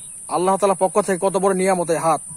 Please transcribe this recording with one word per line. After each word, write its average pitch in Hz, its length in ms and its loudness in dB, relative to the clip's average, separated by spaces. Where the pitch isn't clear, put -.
আল্লাহ 180 280 2
তাআলার 196 260 2
পক্ষ 185 140 0
থেকে 185 160 0
কত 190 200 0
বড় 196 120 2
নিয়ামত 185 360 0
এই 156 160 0
হাত, 165 160 2